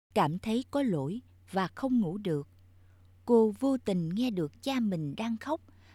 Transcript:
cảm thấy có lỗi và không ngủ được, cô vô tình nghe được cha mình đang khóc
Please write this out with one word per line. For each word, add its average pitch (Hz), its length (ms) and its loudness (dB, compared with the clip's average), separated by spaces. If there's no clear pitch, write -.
cảm 170 240 2
thấy 226 320 -2
có 285 120 0
lỗi 180 380 -2
và 185 240 -2
không 254 260 0
ngủ 185 180 -2
được, 160 300 -2
cô 226 360 6
vô 269 180 2
tình 180 300 -2
nghe 233 220 -2
được 175 320 -4
cha 262 180 -2
mình 165 360 -2
đang 226 200 -4
khóc 294 240 -6